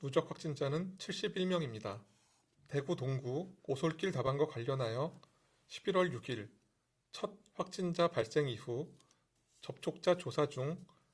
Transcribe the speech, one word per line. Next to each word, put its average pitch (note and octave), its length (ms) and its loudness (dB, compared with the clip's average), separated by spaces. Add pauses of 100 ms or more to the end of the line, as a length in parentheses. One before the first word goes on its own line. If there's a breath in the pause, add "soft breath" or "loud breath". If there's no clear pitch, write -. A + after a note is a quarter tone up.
누적 D3 280 2
확진자는 D#3 680 -2
칠십일 F#3 500 -2
명입니다. A2+ 560 0 (680 soft breath)
대구 C#3 260 0
동구 C3+ 680 -2
오솔길 D#3+ 480 0
다방과 C3+ 360 4
관련하여 B2+ 760 -2 (460 soft breath)
십일월 F#3 440 2
육 A#2+ 180 -6
일 A2 200 -4 (640)
첫 - 200 -6 (220)
확진자 F3+ 540 2
발생 D3 420 2
이후 A#2+ 420 -4 (680 soft breath)
접촉자 - 560 0
조사 D3+ 320 0
중 C#3+ 340 -4 (300 soft breath)